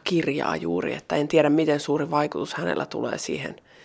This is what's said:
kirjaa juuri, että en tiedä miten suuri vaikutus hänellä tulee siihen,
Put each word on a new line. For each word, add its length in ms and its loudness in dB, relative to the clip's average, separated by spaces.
kirjaa 520 0
juuri, 380 -2
että 220 -4
en 120 0
tiedä 220 6
miten 300 4
suuri 300 -2
vaikutus 440 -2
hänellä 320 -2
tulee 320 -4
siihen, 380 -6